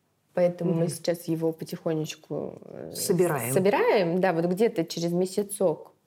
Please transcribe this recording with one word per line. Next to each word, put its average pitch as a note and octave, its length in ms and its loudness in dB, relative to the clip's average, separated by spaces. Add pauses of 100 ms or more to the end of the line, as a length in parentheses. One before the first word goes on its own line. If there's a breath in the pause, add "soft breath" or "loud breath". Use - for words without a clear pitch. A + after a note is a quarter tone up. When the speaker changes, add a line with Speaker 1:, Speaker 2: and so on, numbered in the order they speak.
(340)
Speaker 1:
поэтому F3 400 2
мы E3 120 2
Speaker 2:
Мгм. D#3 40 -2
Speaker 1:
сейчас E3 380 -4
его D#3+ 240 0
потихонечку, D#3 1120 -8
э, - 300 -14
Speaker 2:
Собираем. D#3+ 580 0
Speaker 1:
собираем. G3 680 4
Да, F#3 120 4
вот E3 120 0
где-то F3+ 400 0
через E3+ 260 -4
месяцок F#3 800 -2 (160)